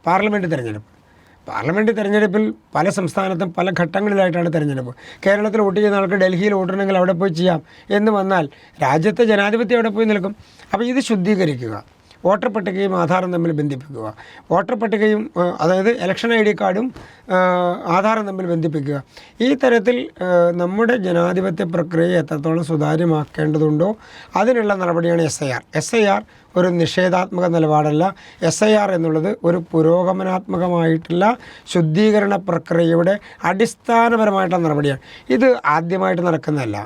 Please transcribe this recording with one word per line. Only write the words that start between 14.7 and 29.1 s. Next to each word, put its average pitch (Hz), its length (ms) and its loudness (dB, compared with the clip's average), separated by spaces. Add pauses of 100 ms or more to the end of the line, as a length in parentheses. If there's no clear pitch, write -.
പട്ടികയും, 214 500 0 (100)
ഏഹ്, 180 120 0 (100)
അതായത് 185 260 2 (140)
ഇലക്ഷൻ 190 340 -2
ഐ - 100 2
ഡി 208 140 2
കാർഡും, 202 260 0 (480)
ഏഹ്, 180 400 2 (200)
ആധാറും 214 340 0
തമ്മിൽ 185 220 -6
ബന്ധിപ്പിക്കുക. 151 460 -2 (480)
ഈ 262 40 2 (140)
തരത്തിൽ, 240 340 2 (280)
ഏഹ്, 175 260 4 (100)
നമ്മുടെ 208 360 0 (100)
ജനാധിപത്യ 180 560 0 (120)
പ്രക്രിയയെ 170 480 0
എത്രത്തോളം 160 480 -2
സുതാര്യമാക്കേണ്ടതുണ്ടോ 156 1160 0 (520)
അതിനുള്ള 220 400 2
നടപടിയാണ് 170 480 0
എസ് - 180 -6
ഐ 127 100 -2
ആർ. - 60 -10 (180)
എസ് - 200 -6
ഐ - 20 4 (120)
ആർ 214 60 -4 (360)
ഒരു 180 100 2 (140)
നിഷേധാത്മക 180 720 0
നിലപാടല്ല. 151 480 2 (460)
എസ് 185 200 0
ഐ 214 40 4 (100)
ആർ 196 140 0
എന്നുള്ളത് 160 340 0 (160)